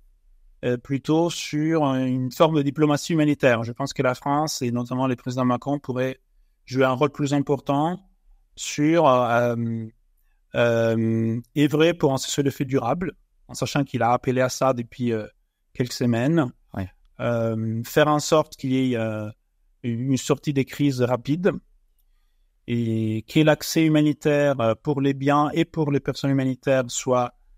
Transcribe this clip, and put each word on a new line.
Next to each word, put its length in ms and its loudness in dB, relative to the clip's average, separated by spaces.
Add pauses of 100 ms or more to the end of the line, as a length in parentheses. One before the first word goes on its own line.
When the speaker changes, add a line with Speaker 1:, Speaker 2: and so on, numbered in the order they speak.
(640)
Speaker 1:
euh, 120 0
plutôt 540 0
sur 540 -2 (100)
une 380 -2
forme 240 4
de 60 4
diplomatie 520 0
humanitaire. 500 2
Je 80 -8
pense 220 -8
que 80 -2
la 120 0
France, 460 -2
et 120 -2
notamment 340 -2
le 100 -2
président 300 -4
Macron, 320 -2
pourrait 420 -6 (460)
jouer 180 2
un 80 4
rôle 180 0
plus 220 -4
important 800 -2 (460)
sur, 520 2
euh, 800 2 (680)
euh, 840 0 (160)
œuvrer 380 4
pour 180 2
un 60 -2
cessez-le-feu 480 -2
durable, 480 -2 (340)
en 60 -18
sachant 300 -2
qu'il 180 -4
a 100 4
appelé 300 0
à 80 0
ça 240 0
depuis, 380 -4
euh, 140 -4 (460)
quelques 200 -4
semaines. 600 0 (220)
Speaker 2:
Ouais. 160 -6 (300)
Speaker 1:
Euh, 640 -2
faire 240 2
en 120 2
sorte 360 0
qu'il 160 -4
y 200 0
ait, 60 -2
euh, 320 -6 (520)
une 360 -2
sortie 340 -2
des 140 0
crises 340 -2
rapide 520 0 (1120)
et 640 -4
que 120 2
l'accès 440 2
humanitaire, 760 2
euh, 140 2
pour 280 -4
les 100 2
biens 400 2
et 140 0
pour 240 -4
les 100 0
personnes 300 -4
humanitaires 580 0
soit 460 -2 (240)